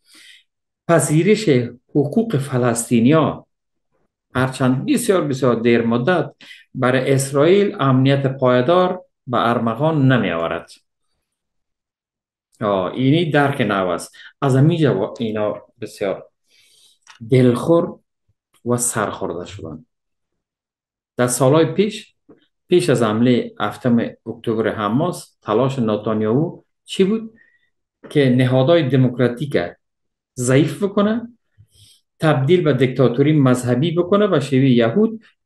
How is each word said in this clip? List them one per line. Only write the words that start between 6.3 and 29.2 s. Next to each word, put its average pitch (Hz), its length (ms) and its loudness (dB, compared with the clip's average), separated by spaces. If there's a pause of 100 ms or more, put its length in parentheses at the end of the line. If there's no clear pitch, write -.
برای 127 380 0
اسرائیل 151 680 2
امنیت 135 460 2
پایدار 135 800 0 (220)
به 117 220 0
ارمغان 131 640 0
نمی 104 180 0
آورد. 82 400 -6 (1900)
آه، 98 320 -2
اینی 147 380 0
درک 139 300 0
نو 101 260 0
است. 87 300 -6 (260)
از 135 140 2
همینجا 151 380 2
با 101 240 -4
اینا 107 440 -4 (180)
بسیار - 480 -8 (1000)
دلخور 131 680 2 (680)
و 120 120 -2
سرخورده 95 720 -6
شدن. 80 380 -16 (1300)
در 123 100 0
سالهای 143 460 2
پیش، - 420 -4 (540)
پیش 175 220 2
از 120 120 2
حمله 113 580 0
هفتم 113 380 -2 (280)
اکتبر 110 420 -4
حماس، 113 760 -4
تلاش 131 360 -2
نتانیاهو 110 840 -2 (220)
چی - 200 -2
بود؟ 220 300 -4 (760)
که 139 200 2
نهادهای 131 580 2
دموکراتیک 127 680 0 (800)